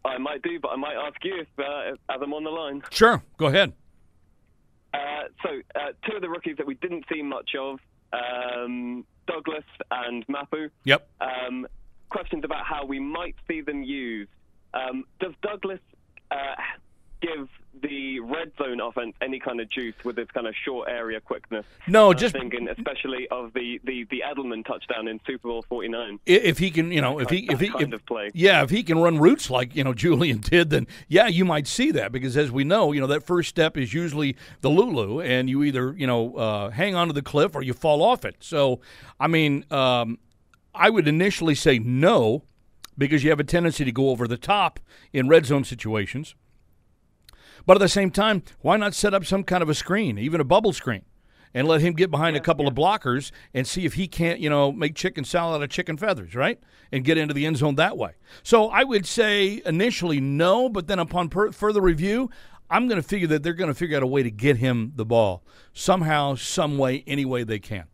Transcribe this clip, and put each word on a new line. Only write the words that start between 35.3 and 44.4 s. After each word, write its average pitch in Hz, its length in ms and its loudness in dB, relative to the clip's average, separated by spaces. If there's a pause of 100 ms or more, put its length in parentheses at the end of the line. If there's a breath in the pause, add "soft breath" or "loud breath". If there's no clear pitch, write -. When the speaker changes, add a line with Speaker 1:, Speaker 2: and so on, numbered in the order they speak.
Speaker 2:
you 135 140 0
either, 131 340 0
you 139 100 -4
know, 120 300 0
uh, 107 340 -2
hang 185 240 -2
onto 170 200 0
the 139 80 -4
cliff 156 340 2
or 139 60 -4
you 127 100 -4
fall 151 300 2
off 240 240 2
it. 92 140 -10
So, 139 400 0 (380 loud breath)
I 151 100 0
mean, 151 420 2
um, 123 480 0 (560)
I 190 160 6
would 175 180 4
initially 165 460 2
say 135 240 4
no, 127 680 4 (540)
because 143 260 2
you 151 60 4
have 147 100 2
a 147 40 2
tendency 165 400 0
to 123 80 0
go 135 180 2
over 120 180 -2
the 120 80 -2
top 185 420 0 (340 soft breath)